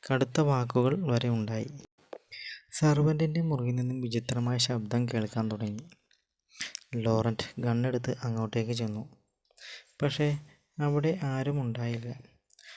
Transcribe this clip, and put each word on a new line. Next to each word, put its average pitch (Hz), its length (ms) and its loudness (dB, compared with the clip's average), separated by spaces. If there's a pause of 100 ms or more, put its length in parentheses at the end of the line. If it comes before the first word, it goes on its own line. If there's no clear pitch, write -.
കടുത്ത 131 380 2
വാക്കുകൾ 127 540 4 (100)
വരെ 120 240 2
ഉണ്ടായി. 110 420 -2 (1000)
സെർവന്റിൻ്റെ 156 680 4
മുറിയിൽ 127 320 2
നിന്നും 123 260 -2
വിചിത്രമായ 120 580 0
ശബ്ദം 120 480 0
കേൾക്കാൻ 113 420 0
തുടങ്ങി. 107 360 -4 (1120)
ലോറന്റ് 113 520 2 (120)
ഗണ്ണെടുത്ത് 123 600 0
അങ്ങോട്ടേക്ക് 113 540 -2
ചെന്നു. 110 280 -4 (920)
പക്ഷേ 147 340 0 (500)
അവിടെ 147 340 2 (120)
ആരും 135 360 0
ഉണ്ടായില്ല. 117 500 -4 (680)